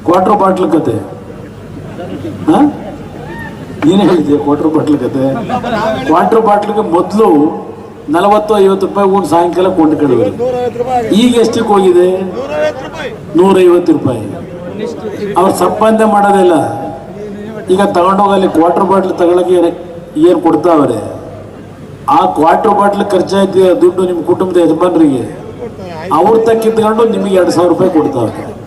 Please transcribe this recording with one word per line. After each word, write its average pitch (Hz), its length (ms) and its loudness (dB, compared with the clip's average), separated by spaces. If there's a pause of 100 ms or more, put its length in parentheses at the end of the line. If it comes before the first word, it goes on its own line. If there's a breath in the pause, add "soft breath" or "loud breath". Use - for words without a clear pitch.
ಕ್ವಾರ್ಟರ್ 190 340 2
ಬಾಟ್ಲ್ 185 340 0
ಕತೆ. 147 180 0 (1600)
ಹಾ? 247 80 2 (1300)
ನೀನೇ 190 180 4
ಹೇಳಿದ್ಯಾ 147 340 2
ಕ್ವಾರ್ಟರ್ 147 300 -2
ಬಾಟ್ಲ್ 147 300 0
ಕತೆ? 135 360 -2 (720)
ಕ್ವಾರ್ಟರ್ 185 340 2
ಬಾಟ್ಲಿಗೆ 208 400 0
ಮೊದಲು 196 480 0 (800)
ನಲವತ್ತು 208 500 2
ಐವತ್ತು 196 280 2
ರೂಪಾಯಿ 196 220 0
ಉಂಡು 190 200 0
ಸಾಯಂಕಾಲ 175 400 2
ಕೊಂಡ್ಕೊಳ್ಳೋದು. 147 580 2 (840)
ಈಗ 240 260 4
ಎಷ್ಟಕ್ಕೆ 226 380 2
ಹೋಗಿದೆ? 185 480 4 (1160)
ನೂರೈವತ್ತು 175 560 4
ರೂಪಾಯಿ. 127 520 -4 (920)
ಅವ್ರು 185 200 2
ಸಂಪಾದನೆ 214 500 2
ಮಾಡೋದಿಲ್ಲ. 196 800 2 (840)
ಈಗ 185 160 2
ತಗೊಂಡೋಗಿ 196 500 2
ಅಲ್ಲಿ 196 160 2
ಕ್ವಾರ್ಟರ್ 170 360 2
ಬಾಟ್ಲ್ 185 340 0
ತಗೊಳಕ್ಕೆ 175 360 2
ಏನ್, 170 720 -2
ಏನ್ 175 160 4
ಕೊಡ್ತಾವ್ರೆ? 147 720 0 (920)
ಆ 165 180 4
ಕ್ವಾರ್ಟರ್ 180 480 2
ಬಾಟ್ಲ್ 196 300 0
ಖರ್ಚಾಯ್ತು 185 760 2
ದುಡ್ಡು 180 260 2
ನಿಮ್ಮ 175 160 -4
ಕುಟುಂಬದ 175 340 -2
ಯಜಮಾನರಿಗೆ, 160 840 2 (760)
ಅವ್ರ 226 260 4
ತಕ್ಕಿತ್ಕೊಂಡು 220 680 2
ನಿಮಗೆ 196 260 -2
ಎರಡ್ 180 160 2
ಸಾವಿರ 170 180 2
ರೂಪಾಯಿ 170 220 2
ಕೊಡ್ತಾವ್ರೆ. - 680 -2 (100)